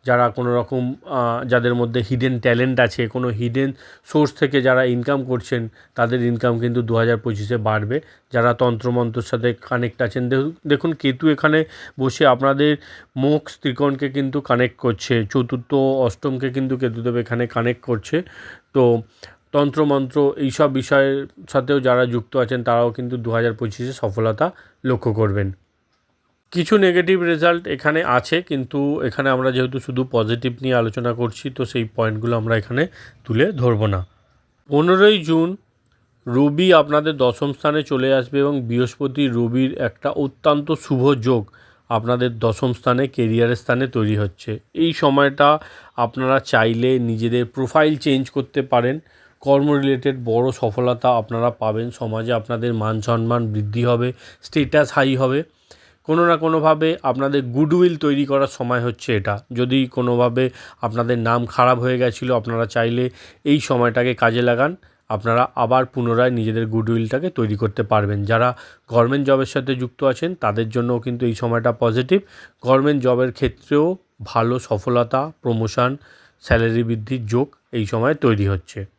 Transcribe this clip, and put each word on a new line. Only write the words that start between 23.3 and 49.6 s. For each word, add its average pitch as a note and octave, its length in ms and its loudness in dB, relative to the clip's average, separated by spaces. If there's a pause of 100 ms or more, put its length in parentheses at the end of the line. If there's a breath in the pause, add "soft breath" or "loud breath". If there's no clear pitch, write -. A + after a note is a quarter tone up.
হাজার A#2 220 0
পঁচিশে A#2+ 400 -6
সফলতা A2+ 580 -2 (340 soft breath)
লক্ষ্য B2 280 0
করবেন। G2+ 400 0 (1000)
কিছু F3 260 2
নেগেটিভ F3+ 460 4
রেজাল্ট E3+ 440 0
এখানে D3+ 380 0
আছে, B2+ 380 0
কিন্তু C#3+ 600 -4
এখানে C3+ 280 -2
আমরা C3 220 0
যেহেতু C3 260 -2
শুধু B2+ 320 -4
পজিটিভ A#2+ 520 -2
নিয়ে C3 120 0
আলোচনা A#2 400 0
করছি, A#2+ 360 -6
তো B2+ 140 -6
সেই A2+ 320 -4
পয়েন্টগুলো A2+ 400 -2
আমরা A2+ 200 0
এখানে B2 300 -2 (380 loud breath)
তুলে C3+ 280 0
ধরবো A#2+ 340 0
না। F#2 200 -2 (640)
পনেরোই F#3 500 6
জুন E3 380 0 (720)
রবি D3 480 4
আপনাদের D3+ 420 2
দশম B2+ 360 0
স্থানে D3+ 300 -2
চলে C3+ 320 0
আসবে C3 260 0
এবং C#3+ 220 0
বৃহস্পতি B2+ 640 -2
রবির A#2+ 500 0
একটা C#3 320 -4
অত্যন্ত D3 640 -2
শুভ C#3 420 2
যোগ A#2 360 0 (380 soft breath)
আপনাদের A#2+ 500 -2
দশম A#2+ 340 0
স্থানে, B2+ 340 0
ক্যারিয়ারের A#2 500 0
স্থানে B2+ 300 -2
তৈরি G#2+ 300 0
হচ্ছে। G#2 420 -6 (160)
এই E3 180 2
সময়টা C#3+ 680 2 (380 loud breath)
আপনারা B2+ 420 0
চাইলে A#2 600 2
নিজেদের A#2 480 -2
প্রোফাইল D3+ 500 0
চেঞ্জ C3+ 340 -2
করতে C#3 320 -4
পারেন। B2+ 380 0 (400 soft breath)
কর্ম C#3 320 2